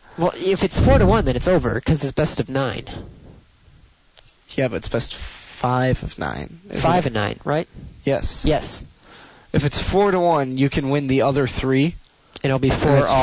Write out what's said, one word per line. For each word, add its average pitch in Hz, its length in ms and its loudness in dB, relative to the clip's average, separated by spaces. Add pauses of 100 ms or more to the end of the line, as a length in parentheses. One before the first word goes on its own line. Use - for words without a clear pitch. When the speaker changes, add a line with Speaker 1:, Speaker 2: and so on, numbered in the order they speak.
(160)
Speaker 1:
Well, 165 200 0
if 185 260 0
it's - 160 0
four 262 200 6
to - 80 4
one, 202 180 4
then 131 120 0
it's 123 120 -2
over, 135 320 2
'cause 151 240 0
it's 135 80 -4
best 151 280 -2
of - 80 -6
nine. 135 360 -4 (1700)
Speaker 2:
Yeah, 135 120 0
but 104 80 -6
it's - 120 -8
best - 260 -4
five - 880 -4
of - 160 -10
nine, 71 500 -10
isn't - 120 -6
Speaker 1:
Five 165 260 2
Speaker 2:
it? - 20 -4
Speaker 1:
and 117 60 -4
nine, 107 300 -4
right? 151 220 -2 (380)
Speaker 2:
Yes. - 420 -2
Speaker 1:
Yes. - 380 -2 (680)
Speaker 2:
If 139 120 0
it's 147 140 -2
four 202 340 2
to 185 80 2
one, 147 380 2
you 139 120 4
can 139 200 -2
win 143 180 0
the 131 140 4
other 135 260 2
three. 135 480 0 (480)
Speaker 1:
And 139 60 0
it'll 135 80 2
be 131 120 2
Speaker 2:
And 123 100 0
Speaker 1:
four 143 180 4
Speaker 2:
it's 135 100 4
Speaker 1:
all. 131 140 4